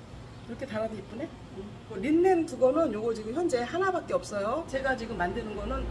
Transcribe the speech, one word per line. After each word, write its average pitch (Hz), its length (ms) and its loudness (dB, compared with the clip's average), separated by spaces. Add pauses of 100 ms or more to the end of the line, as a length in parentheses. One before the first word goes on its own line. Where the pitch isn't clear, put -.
(480)
이렇게 233 180 -8
달아도 220 280 -2
이쁘네? 220 340 -8 (300)
음. 196 60 -8 (260)
그 208 80 -8
린넨 330 480 6
두건은 262 480 4
요거 220 180 0
지금 214 220 -6
현재 302 280 2
하나밖에 349 520 0
없어요. 214 520 0
제가 262 300 0
지금 226 220 -4
만드는 208 380 -2
거는 240 340 -2